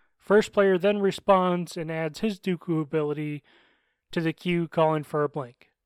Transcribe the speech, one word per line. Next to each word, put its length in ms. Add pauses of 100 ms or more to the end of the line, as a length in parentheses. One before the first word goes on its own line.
(180)
First 340
player 240
then 220
responds 800
and 140
adds 300
his 180
Dooku 440
ability 600 (720)
to 100
the 120
queue, 340
calling 360
for 200
a 40
blank. 400 (180)